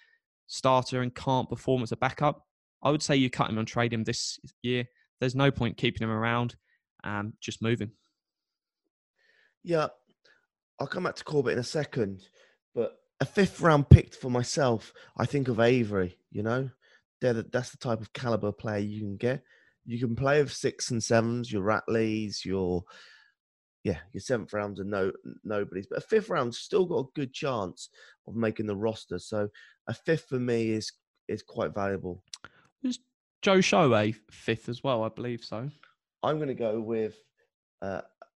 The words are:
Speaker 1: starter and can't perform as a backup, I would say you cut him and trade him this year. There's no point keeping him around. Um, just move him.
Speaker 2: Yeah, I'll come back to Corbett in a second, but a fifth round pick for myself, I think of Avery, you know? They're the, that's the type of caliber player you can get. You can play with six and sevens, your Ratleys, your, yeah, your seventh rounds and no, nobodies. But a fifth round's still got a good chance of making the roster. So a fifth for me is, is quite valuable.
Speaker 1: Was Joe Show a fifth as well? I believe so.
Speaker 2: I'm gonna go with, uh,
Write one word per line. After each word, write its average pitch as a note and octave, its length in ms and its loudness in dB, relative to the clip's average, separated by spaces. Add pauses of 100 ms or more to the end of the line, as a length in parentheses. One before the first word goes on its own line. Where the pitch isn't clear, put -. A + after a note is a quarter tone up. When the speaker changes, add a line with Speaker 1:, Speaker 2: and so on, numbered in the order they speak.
(480)
Speaker 1:
starter B2+ 540 2
and B2 120 -4
can't C3 360 0
perform B2+ 340 0
as A2 80 -6
a A2+ 60 -4
backup, - 480 0 (360)
I C#3 80 2
would D3+ 140 2
say D3 120 2
you C3 140 6
cut - 200 0
him A2 80 0
and A2 100 -2
trade A#2 260 0
him A2 100 -2
this - 360 -4 (220)
year. B2 240 -2 (340)
There's B2+ 160 0
no C#3 160 6
point A#2+ 260 -2
keeping A#2 260 0
him A2 80 0
around. A#2 440 0 (480)
Um, G#2 360 -6
just - 220 -8
move A#2 180 2
him. A2+ 120 -6 (1700)
Speaker 2:
Yeah, E3 240 0 (920)
I'll C#3+ 80 -4
come F3+ 160 -6
back - 120 -2
to - 80 -16
Corbett C3 300 0
in A2+ 60 0
a B2 40 -4
second, A2 640 -4 (480)
but A#2 220 -4 (220)
a C3+ 60 0
fifth - 360 0
round D3 280 6
pick - 240 12
for C3 160 -8
myself, B2 640 0 (240)
I - 80 0
think C3+ 220 -2
of A2+ 120 0
Avery, G#2 580 2 (140)
you G#2 120 -6
know? B2+ 260 -2 (520)
They're B2 120 2
the, A2+ 100 -2
that's - 260 -4
the - 80 -20
type A2+ 240 -4
of G#2 120 -14
caliber G#2+ 380 -2
player G#2+ 280 -4
you G#2 200 -6
can G2+ 180 -6
get. B2+ 260 -2 (420)
You A#2 140 -8
can A#2 160 -2
play C#3 260 2
with C3 100 0
six - 400 -4
and A2+ 100 -2
sevens, A#2 500 2
your G2+ 120 -2
Ratleys, A2 800 0
your, F2+ 400 -2 (1000)
yeah, F2 160 -2 (120)
your G2+ 100 -10
seventh A2 320 -4
rounds G2+ 260 -4
and G2 100 -6
no, G2 220 0 (320)
nobodies. G2+ 460 -6
But - 100 -4
a - 20 -6
fifth G#3+ 280 0
round's B2 280 -2
still F3+ 280 0
got E3 140 -2
a C3 160 -6
good C3+ 180 -6
chance A#2+ 560 -6 (380)
of F#2+ 80 -12
making A2 320 -2
the G#2 80 -2
roster. G#2+ 440 -4
So G#2 300 -4 (380)
a B2 60 -6
fifth - 360 -2
for B2+ 100 -2
me A#2 320 0
is, A2 200 -4 (360)
is G#2 160 -6
quite E2 300 -6
valuable. F#2+ 500 -4 (580)
Speaker 1:
Was B3 180 -4 (420)
Joe F#3+ 200 6
Show E3+ 320 4
a G#2+ 200 2 (180)
fifth - 360 -4
as A#2+ 160 -8
well? A#2+ 200 0
I A2 60 -2
believe A#2 340 -8
so. A#2 260 -10 (540)
Speaker 2:
I'm D3+ 160 0
gonna C#3 140 -4
go A2+ 280 -2
with, A2 340 -4 (680)
uh, F#2 200 -6 (380)